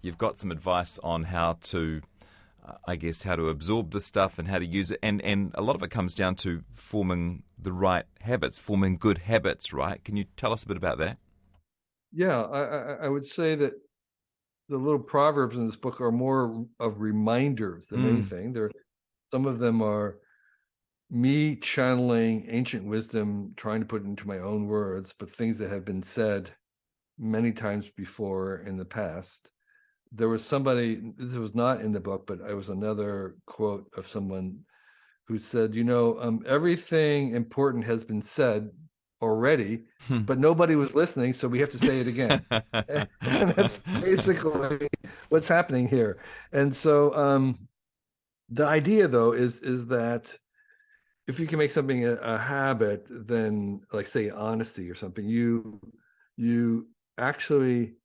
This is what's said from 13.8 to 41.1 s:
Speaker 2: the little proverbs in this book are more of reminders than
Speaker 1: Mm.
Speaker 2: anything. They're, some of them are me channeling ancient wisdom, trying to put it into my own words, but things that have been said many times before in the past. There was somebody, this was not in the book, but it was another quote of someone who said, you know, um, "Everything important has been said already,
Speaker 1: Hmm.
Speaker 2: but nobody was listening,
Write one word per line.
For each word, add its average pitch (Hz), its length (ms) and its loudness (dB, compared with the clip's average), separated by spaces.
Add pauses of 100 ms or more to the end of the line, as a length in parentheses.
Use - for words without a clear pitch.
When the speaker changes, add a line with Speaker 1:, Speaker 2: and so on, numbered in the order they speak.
Speaker 2:
the 139 100 -4
little 143 220 0
proverbs 143 560 2
in 117 120 -2
this 110 100 -6
book 127 240 -8
are 117 100 2
more 120 540 0 (160)
of 104 180 -4
reminders 107 880 0
than 120 140 -2
Speaker 1:
Mm. 127 80 4
Speaker 2:
anything. 104 440 0
They're, 107 180 -2 (600)
some 131 140 0
of 127 140 -2
them 113 220 4
are 104 360 0 (920)
me 139 440 2
channeling 120 960 2
ancient 117 360 -2
wisdom, 104 720 -4
trying 110 220 -4
to 110 60 -2
put 110 180 -6
it - 20 -12
into 101 220 -8
my 98 100 -6
own 104 300 -4
words, 98 500 -4
but 95 140 -14
things 113 260 -2
that 101 140 -6
have 98 120 -6
been 95 200 -6
said 101 480 -2 (680)
many 110 340 0
times 104 460 -4
before 95 600 -6
in 98 180 -10
the 92 80 -8
past. 92 640 -10 (600)
There 113 180 0
was 113 160 0
somebody, 123 560 0 (160)
this 123 160 -8
was 110 220 -6
not 120 260 2
in 107 120 -2
the 101 60 -2
book, 95 280 -6
but 90 200 -8
it 104 60 -6
was 98 160 -8
another 101 640 -4 (120)
quote 101 500 -4
of 95 100 -12
someone 95 520 -6 (680)
who 110 120 -4
said, 110 360 0
you 117 80 0
know, 117 360 4
um, 113 280 -2
"Everything 151 880 2
important 120 500 0
has 113 180 -2
been 107 180 -4
said 107 480 0 (520)
already, 113 600 2 (260)
Speaker 1:
Hmm. 123 120 0
Speaker 2:
but 131 200 0
nobody 160 360 6
was 135 200 2
listening, 139 380 2